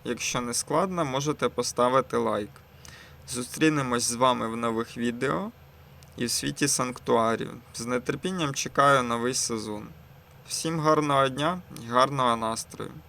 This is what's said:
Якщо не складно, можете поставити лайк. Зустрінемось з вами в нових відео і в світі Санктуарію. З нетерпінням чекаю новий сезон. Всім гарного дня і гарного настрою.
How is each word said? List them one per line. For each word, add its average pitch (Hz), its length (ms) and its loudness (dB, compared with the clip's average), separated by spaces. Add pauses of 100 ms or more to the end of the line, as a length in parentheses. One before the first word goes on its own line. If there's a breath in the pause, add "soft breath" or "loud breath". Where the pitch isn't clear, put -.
Якщо 123 380 -4
не 120 120 -4
складно, 175 520 0
можете 139 440 0
поставити 123 680 2
лайк. 107 320 0 (800 loud breath)
Зустрінемось 127 760 0
з 123 120 -2
вами 120 320 2
в 113 100 -6
нових 117 400 -2
відео 131 540 -2 (680)
і 120 80 -2
в 117 60 -2
світі 143 360 -2
Санктуарію. 117 840 0 (240)
З 123 240 -4
нетерпінням 151 540 -4
чекаю 139 500 4
новий 117 300 0
сезон. 110 540 -4 (600)
Всім 165 320 -4
гарного 147 500 4
дня 156 320 -2 (220)
і 117 40 -12
гарного 127 480 4
настрою. 113 560 -6 (160)